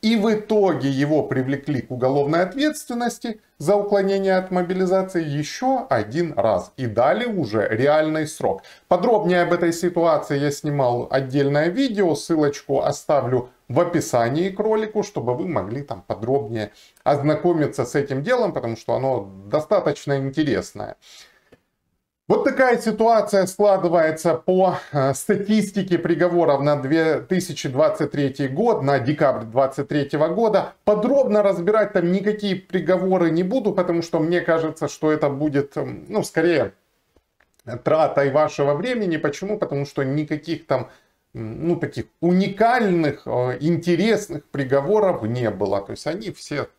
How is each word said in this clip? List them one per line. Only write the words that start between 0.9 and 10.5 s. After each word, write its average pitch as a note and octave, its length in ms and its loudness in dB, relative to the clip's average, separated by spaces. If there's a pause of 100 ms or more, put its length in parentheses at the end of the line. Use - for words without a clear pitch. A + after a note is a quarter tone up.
привлекли C3+ 580 -2
к - 80 -12
уголовной C#3+ 520 0
ответственности A#3+ 960 -4 (180)
за D#3+ 160 2
уклонение G3 640 2
от F#3 140 -2
мобилизации F#3 760 0
еще D#3 680 -2
один B2+ 440 -2
раз. G2 420 0
И C3 100 -4
дали C3+ 380 2
уже B2 440 -2
реальный D#3 580 2
срок. - 360 -4 (240)
Подробнее F3+ 560 2
об E3+ 100 2
этой F3 200 0
ситуации E3 680 0
я D3 120 0